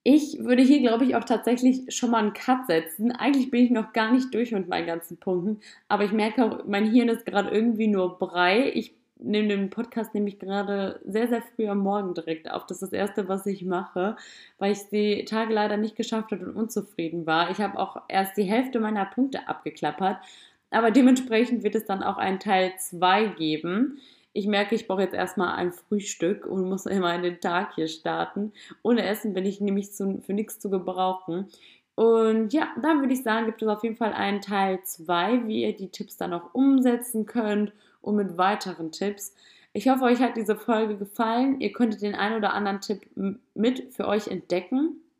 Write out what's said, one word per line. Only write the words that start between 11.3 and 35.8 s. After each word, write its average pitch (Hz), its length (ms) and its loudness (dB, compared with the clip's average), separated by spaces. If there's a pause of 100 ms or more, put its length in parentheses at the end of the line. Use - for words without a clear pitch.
früh 220 280 -4
am 202 80 0
Morgen 196 360 0
direkt 160 380 -8
auf. - 140 -6
Das 180 160 -10
ist 190 100 -10
das - 20 -10
Erste, 196 360 -2
was 196 160 -4
ich 196 180 -4
mache, 185 540 -2 (400)
weil 202 160 0
ich 202 160 -8
die 208 340 0
Tage 220 300 -2
leider 208 240 0
nicht 214 180 -2
geschafft 220 380 -4
habe 180 120 -8
und - 100 -10
unzufrieden 170 680 -6
war. 165 240 2
Ich 190 120 -4
habe 202 180 -4
auch - 300 -6
erst 196 260 -2
die 208 80 2
Hälfte 233 380 0
meiner 214 240 -2
Punkte 254 420 -4
abgeklappert, 185 680 -4 (520)
aber 226 220 4
dementsprechend 247 720 4
wird 208 120 -2
es 214 100 -2
dann 196 180 -4
auch 190 140 -2
einen 190 240 -2
Teil 185 360 2
zwei 185 500 2
geben. 170 720 -2 (340)
Ich 202 140 -2
merke, 208 280 0
ich 226 100 -4
brauche 190 180 0
jetzt 185 100 -2
erstmal 180 420 -2
ein 175 160 -2
Frühstück 196 760 -4
und 185 220 -2
muss 190 180 -4
immer 180 300 0
in 175 80 -4
den 175 160 -4
Tag 185 360 -4
hier 160 120 -2
starten. 170 640 -6 (320)
Ohne 226 220 4
Essen 208 280 -2
bin 185 120 -2
ich 196 160 -4
nämlich 196 320 -2
zu, 196 320 -4
für 196 80 -4
nichts 208 260 -6
zu 202 100 -8
gebrauchen. 185 800 -4 (480)
Und 220 560 4
ja, 311 160 2 (140)
dann 302 180 2
würde 269 140 2
ich 262 100 -2
sagen, 226 220 0
gibt 220 160 -4
es 220 80 0
auf 208 140 -2
jeden 226 120 -2
Fall 214 160 -2
einen 202 300 -2
Teil 196 420 -2
zwei, 185 640 0
wie 220 160 -2
ihr 214 100 0
die 190 140 -10